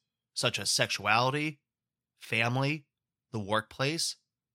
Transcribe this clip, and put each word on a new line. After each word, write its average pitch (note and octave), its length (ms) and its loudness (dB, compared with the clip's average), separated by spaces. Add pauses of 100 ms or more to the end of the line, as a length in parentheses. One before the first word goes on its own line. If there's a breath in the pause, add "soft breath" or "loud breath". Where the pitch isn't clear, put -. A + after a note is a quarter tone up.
(340)
such - 240 -2
as G2 120 -2
sexuality, B2+ 880 2 (640)
family, C3 640 0 (480)
the A2+ 80 -4
workplace, A2 760 -2 (380)